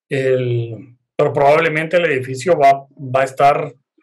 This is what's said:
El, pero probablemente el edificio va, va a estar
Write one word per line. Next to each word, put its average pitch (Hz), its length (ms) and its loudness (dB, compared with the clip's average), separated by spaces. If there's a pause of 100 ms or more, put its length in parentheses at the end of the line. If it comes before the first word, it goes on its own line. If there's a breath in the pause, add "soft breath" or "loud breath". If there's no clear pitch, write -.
El, 123 880 -4 (180)
pero 147 160 0
probablemente 156 640 2
el 170 100 0
edificio 135 520 -2
va, 139 320 4
va 131 320 -4
a - 20 2
estar 147 480 0 (300)